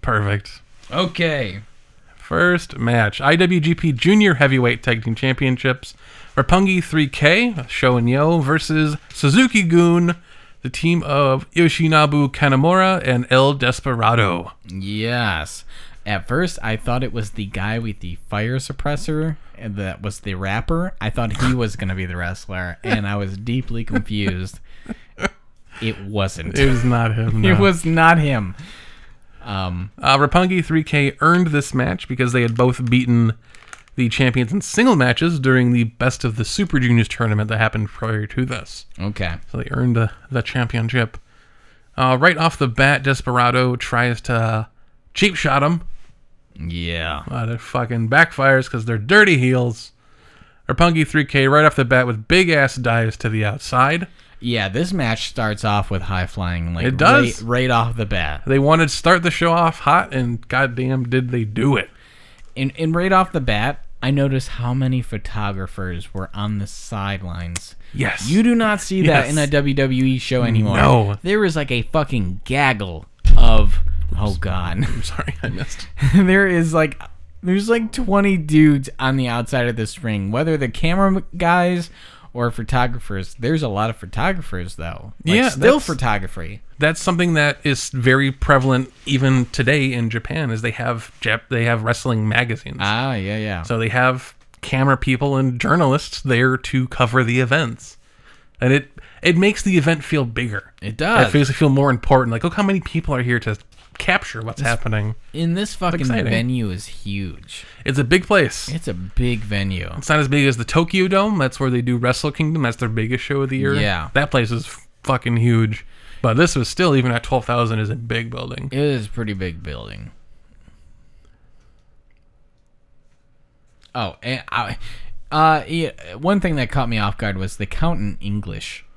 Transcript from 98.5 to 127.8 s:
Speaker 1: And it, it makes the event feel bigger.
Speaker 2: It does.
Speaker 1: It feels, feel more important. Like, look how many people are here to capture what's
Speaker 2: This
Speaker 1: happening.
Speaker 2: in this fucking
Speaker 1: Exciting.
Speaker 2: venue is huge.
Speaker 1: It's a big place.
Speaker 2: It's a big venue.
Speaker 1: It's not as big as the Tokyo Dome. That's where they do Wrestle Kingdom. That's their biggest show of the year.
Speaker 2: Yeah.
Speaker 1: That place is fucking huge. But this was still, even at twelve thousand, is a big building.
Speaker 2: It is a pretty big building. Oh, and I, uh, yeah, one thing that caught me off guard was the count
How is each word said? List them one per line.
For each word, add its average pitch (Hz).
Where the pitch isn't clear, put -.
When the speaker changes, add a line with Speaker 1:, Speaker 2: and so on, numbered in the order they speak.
Speaker 1:
And 127
it, 143
it 170
makes 208
the 185
event 151
feel 147
bigger. 113
Speaker 2:
It 107
does. 196
Speaker 1:
It -
feels, 143
feel 151
more 139
important. 127
Like, 113
look 170
how 208
many 196
people -
are 127
here 120
to 107
capture -
what's 113
Speaker 2:
This 135
Speaker 1:
happening. 110
Speaker 2:
in 170
this 202
fucking 170
Speaker 1:
Exciting. 123
Speaker 2:
venue 117
is 92
huge. -
Speaker 1:
It's 135
a 139
big 175
place. 175
Speaker 2:
It's 160
a 107
big 104
venue. 98
Speaker 1:
It's -
not 151
as 139
big 143
as 127
the 117
Tokyo 185
Dome. 202
That's 131
where 135
they 123
do 123
Wrestle 123
Kingdom. 156
That's 117
their 120
biggest 110
show 139
of 135
the 131
year. 139
Speaker 2:
Yeah. 95
Speaker 1:
That 143
place 117
is 117
fucking 120
huge. 113
But 113
this 165
was 123
still, 175
even 127
at 117
twelve 123
thousand, 117
is 107
a 107
big 117
building. 123
Speaker 2:
It 131
is 139
a -
pretty 107
big 92
building. 53
Oh, 110
and 123
I, 110
uh, 156
yeah, 165
one 180
thing 175
that -
caught 131
me 113
off 104
guard 101
was 101
the 104
count 165